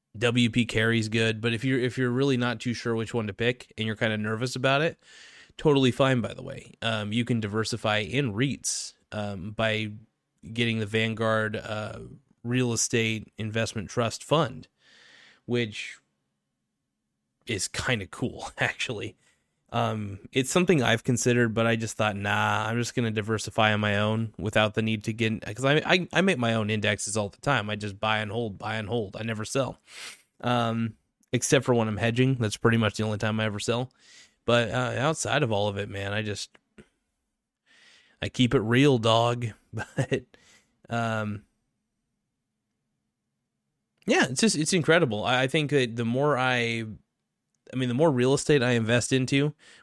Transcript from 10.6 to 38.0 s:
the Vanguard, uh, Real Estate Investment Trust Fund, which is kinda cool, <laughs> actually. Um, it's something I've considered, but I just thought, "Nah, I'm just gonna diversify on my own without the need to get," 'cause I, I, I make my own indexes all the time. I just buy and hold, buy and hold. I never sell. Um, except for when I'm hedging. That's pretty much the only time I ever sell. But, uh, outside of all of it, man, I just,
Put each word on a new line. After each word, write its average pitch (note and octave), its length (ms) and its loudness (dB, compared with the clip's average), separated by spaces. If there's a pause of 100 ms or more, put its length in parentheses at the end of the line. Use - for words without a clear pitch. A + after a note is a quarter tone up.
the G#2+ 80 -2
Vanguard, A2 680 0
uh, G#2+ 440 -8 (440)
Real A#2+ 300 0
Estate A2 640 -2
Investment G#2+ 540 -4
Trust A#2 340 -4
Fund, C#3+ 440 -2 (760)
which A#2 540 -4 (1500)
is G#2 220 -4
kinda G#2+ 380 -4
cool, - 480 -8
<laughs> - 40 -18
actually. G#2+ 580 -6 (540)
Um, A2 500 -4 (120)
it's C3+ 180 0
something F3+ 320 4
I've A#2 220 2
considered, A#2+ 480 4
but A2+ 140 0
I A#2 100 2
just A2+ 220 -6
thought, G#2+ 180 0
"Nah, G#2 500 0
I'm A2+ 120 -2
just A#2 160 -4
gonna A#2 160 0
diversify G#2+ 640 2
on G#2 60 2
my G#2 180 2
own A2 400 0
without G#2+ 340 2
the A2+ 80 -2
need A2 240 -2
to A2+ 80 -4
get," A2 320 -2
'cause A#2 220 -4
I, C#3+ 180 2
I, F3 260 2
I D#3 120 2
make F#3 160 2
my A#2 160 2
own G#2+ 160 0
indexes G#2+ 480 -2
all G#2 100 0
the - 140 -14
time. A#2+ 260 0
I G#2+ 80 -4
just G2+ 240 -8
buy G#2+ 200 0
and G#2+ 120 -6
hold, A2 260 -4
buy G#2+ 180 -6
and G#2+ 120 -6
hold. A2 260 -4
I G#2+ 100 -8
never A2 200 -6
sell. - 340 -4 (640)
Um, A2+ 540 0 (400)
except B2+ 320 2
for B2+ 80 6
when A2+ 120 4
I'm G#2 120 -2
hedging. A#2+ 380 2
That's A2+ 200 -2
pretty A2+ 220 4
much G#2+ 180 2
the G#2+ 60 -2
only G#2+ 160 -2
time A2 220 -2
I A2 40 0
ever G#2 160 -4
sell. A#2+ 320 -2 (540)
But, A#2 240 4
uh, B2 280 -2
outside C#3 460 0
of A2+ 80 0
all G#2 160 2
of G2+ 80 -4
it, G2+ 140 -6
man, G2+ 240 -6
I G#2+ 80 -2
just, G#2 280 -6 (1700)